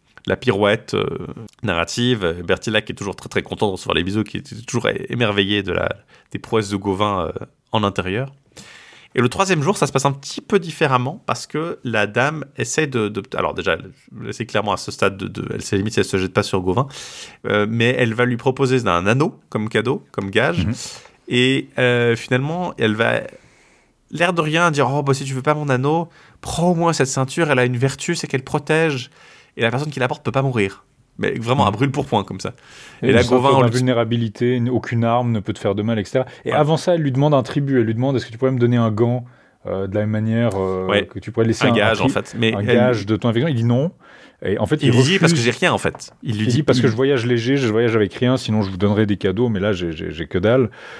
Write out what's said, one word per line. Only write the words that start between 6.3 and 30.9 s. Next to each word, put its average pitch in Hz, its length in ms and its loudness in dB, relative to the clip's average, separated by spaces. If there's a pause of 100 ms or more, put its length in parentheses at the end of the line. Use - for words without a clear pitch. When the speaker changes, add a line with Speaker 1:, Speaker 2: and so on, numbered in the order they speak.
Speaker 1:
des - 80 -8
prouesses 107 300 -2
de 101 80 -2
Gauvin, 98 500 -2
euh, - 180 -8 (280)
en 107 100 0
intérieur. 101 500 -2 (800)
Et 131 60 0
le 120 80 4
troisième 185 340 0
jour, 175 140 0
ça 147 120 0
se - 40 -6
passe 135 140 -2
un 139 80 2
petit - 260 -10
peu - 180 -2
différemment 147 680 0
parce - 200 -4
que 160 380 -6
la 110 240 0
dame 135 380 -2 (100)
essaie 147 320 -2
de, 113 220 -2
de... 101 120 -6 (140)
alors 78 180 0
déjà, 87 200 -2
elle, 110 580 -10
c'est 110 140 -8
clairement 104 260 -2
à 104 60 0
ce - 120 -10
stade 98 280 0
de, 98 100 -8
de... - 260 -8
elle 107 80 -6
sait - 140 -4
limite 101 180 0
si - 60 2
elle 92 60 2
se - 100 -4
jette 95 160 0
pas 104 120 2
sur 95 180 -2
Gauvin, 92 260 0 (580)
euh, 104 240 2
mais 117 280 2
elle 120 160 0
va 120 100 0
lui 123 140 0
proposer 127 500 0
un 90 200 2
anneau 135 300 0 (120)
comme 107 180 -4
cadeau, 113 460 -2
comme 98 160 -6
gage. 127 360 2
Speaker 2:
Mhm. 104 80 -2 (540)
Speaker 1:
Et, 131 400 2 (100)
euh, 120 380 2
finalement, 151 600 -2
elle 110 180 0
va, 117 240 0 (920)
l'air 170 200 0
de 170 80 -2
rien, 160 320 2
dire, « 135 220 2
Oh, 147 100 0
bah, 139 100 2
si 139 120 -2
tu 135 80 -8
veux 131 80 -6
pas 151 140 0
mon 151 120 -6
anneau, 143 400 0 (320)
prends 175 320 -2
au 175 40 2
moins 165 180 2
cette 131 140 2
ceinture, 143 440 0
elle 127 80 4
a 123 60 4
une 123 120 0
vertu, 135 380 -2
c'est - 120 -8
qu'elle 131 180 -4
protège. 151 640 0 (480)
Et 120 40 -4
la 117 100 2
personne 143 180 -4
qui 135 100 -8
la 127 80 0
porte 143 160 -6
peut 113 80 -2
pas 135 100 0
mourir. » 117 440 -2 (320)